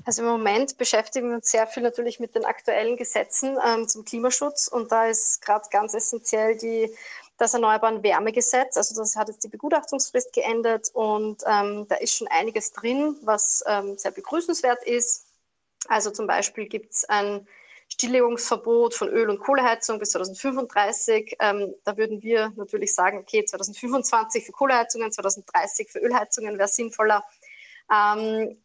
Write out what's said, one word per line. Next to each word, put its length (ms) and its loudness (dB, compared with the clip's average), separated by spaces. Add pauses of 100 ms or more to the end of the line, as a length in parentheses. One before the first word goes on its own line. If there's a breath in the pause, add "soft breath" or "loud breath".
Also 160 -4
im 60 0
Moment 500 0
beschäftigen 500 -2
wir 80 -2
uns 140 -2
sehr 160 2
viel 160 -8
natürlich 360 -2
mit 160 -10
den 120 0
aktuellen 500 0
Gesetzen, 640 -2
ähm, 240 2
zum 200 -4
Klimaschutz. 640 0
Und 220 -2
da 180 4
ist 340 0
grad 280 0
ganz 220 2
essentiell 640 0
die, 340 -2 (460 loud breath)
das 160 2
Erneuerbaren 500 4
Wärmegesetz. 760 2
Also 200 -2
das 180 -2
hat 120 -2
jetzt 160 -8
die 40 -10
Begutachtungsfrist 840 -2
geendet 640 0
und, 520 0
ähm, 440 0
da 60 0
ist 180 -2
schon 140 -6
einiges 440 -2
drin, 500 -2
was, 440 0
ähm, 320 -2
sehr 140 -4
begrüßenswert 720 -2
ist. 420 0 (640)
Also 220 2
zum 160 -6
Beispiel 420 -2
gibt's 360 -4
ein 420 -2 (460 soft breath)
Stilllegungsverbot 1040 2
von 140 -2
Öl- 200 2
und 120 -2
Kohleheizung 580 2
bis 120 -4
zweitausendfünfunddreißig. 1300 0
Ähm, 420 0
da 140 -4
würden 260 -2
wir 320 0
natürlich 400 -4
sagen, 240 2
okay, 260 0
zweitausendfünfundzwanzig 1040 -2
für 60 -18
Kohleheizungen, 580 0
zweitausenddreißig 800 -2
für 80 -8
Ölheizungen 580 -2
wäre 120 2
sinnvoller. 560 2 (680 soft breath)
Ähm, 720 2